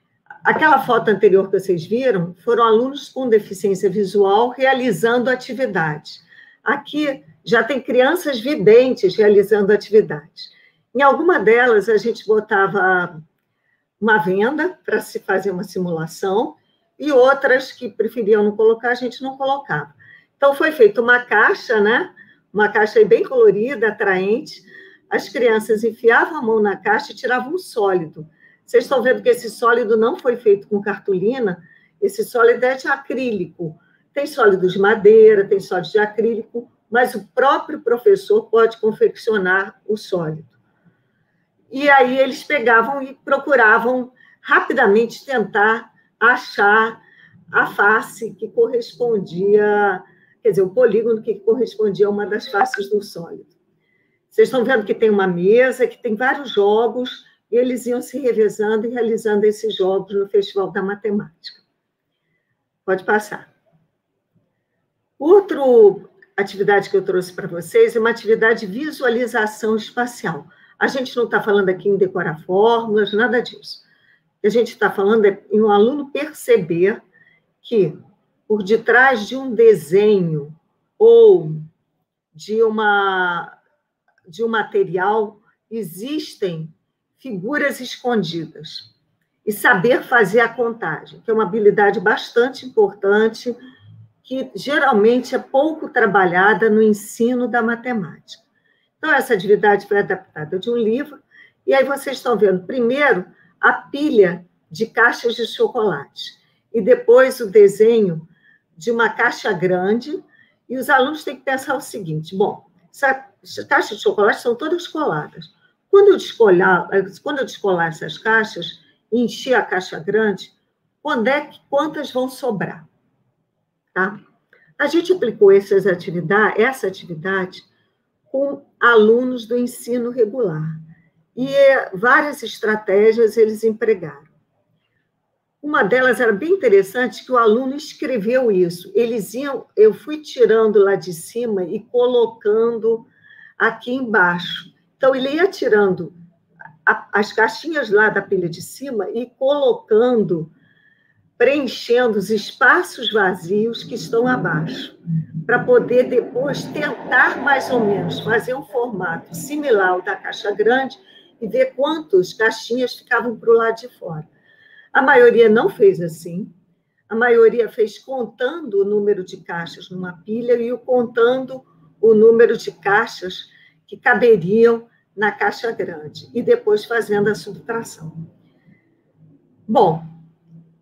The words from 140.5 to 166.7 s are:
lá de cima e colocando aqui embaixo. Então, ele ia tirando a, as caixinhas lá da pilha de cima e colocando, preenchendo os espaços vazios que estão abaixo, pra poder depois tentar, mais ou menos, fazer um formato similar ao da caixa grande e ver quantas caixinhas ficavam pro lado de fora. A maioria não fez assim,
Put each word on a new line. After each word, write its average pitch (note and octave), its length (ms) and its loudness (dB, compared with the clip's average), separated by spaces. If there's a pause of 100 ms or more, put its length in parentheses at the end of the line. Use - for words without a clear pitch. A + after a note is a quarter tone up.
lá G3 160 4
de F3+ 160 -10
cima G#3+ 500 -6
e E3 160 -8
colocando A#3 1300 -2 (500)
aqui A3+ 360 -4
embaixo. F#3 800 -2 (220)
Então, C4+ 180 2
ele C4+ 200 -4
ia E4+ 140 2
tirando G3+ 640 -2 (720)
a, - 280 -2
as G#3 200 -2
caixinhas D4 580 -4
lá G#3 180 4
da G3 140 -2
pilha F#3 260 -4
de E3 140 -12
cima A#3 480 -10
e A#3+ 160 -8 (120)
colocando, A#3 1120 0 (840)
preenchendo B3 800 0
os F#3+ 120 -4
espaços C4 840 0
vazios G#3 720 -2
que B3 120 -12
estão A#3 300 -2
abaixo, F3 720 -6 (460)
pra B3 140 0
poder B3 460 2
depois B3+ 600 -4
tentar, D4 800 -2
mais C4+ 280 -2
ou B3 100 0
menos, G3 400 -2
fazer A3+ 340 -4
um C4 80 -10
formato F#3 720 -8
similar B3 560 -2
ao F3+ 100 -2
da F#3+ 160 -8
caixa - 360 -8
grande B3 440 0 (420)
e A3+ 80 -10
ver C4 280 -2
quantas D4+ 580 -2
caixinhas B3+ 640 -4
ficavam A#3 420 -6
pro A3+ 160 0
lado A3+ 240 2
de B3 120 -20 (100)
fora. D#3+ 280 -12 (640)
A C4+ 120 2
maioria A#3+ 480 6
não B3 180 2
fez F#3+ 320 2
assim, E3+ 500 -10 (600)